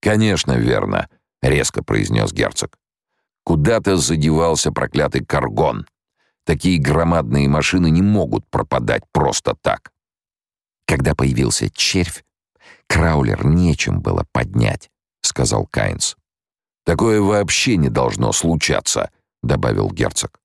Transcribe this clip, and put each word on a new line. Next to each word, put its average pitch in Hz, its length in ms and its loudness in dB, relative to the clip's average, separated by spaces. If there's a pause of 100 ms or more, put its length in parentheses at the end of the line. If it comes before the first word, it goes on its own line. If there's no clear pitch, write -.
«Конечно, 107 520 2
верно», 50 560 0 (320)
резко 65 420 0
произнёс 52 500 -2
герцог. - 440 -6 (680)
«Куда-то 92 540 2
задевался 78 760 0
проклятый 71 540 -2
Каргон. 65 600 -2 (600)
Такие 85 340 0
громадные 76 680 2
машины 80 420 2
не 80 120 4
могут 98 480 0
пропадать 58 600 -2
просто - 440 0
так». - 360 -4 (920)
«Когда 73 300 0
появился 62 540 0
червь, - 540 -2 (640)
Краулер 71 580 0
нечем 82 560 2
было - 300 -2
поднять», 60 580 -2 (320)
сказал - 440 -2
Кайнс. - 500 -4 (680)
«Такое 107 380 2
вообще 101 560 2
не 71 120 2
должно 58 420 -2
случаться», - 800 -2 (320)
добавил 53 460 0
герцог. - 560 -6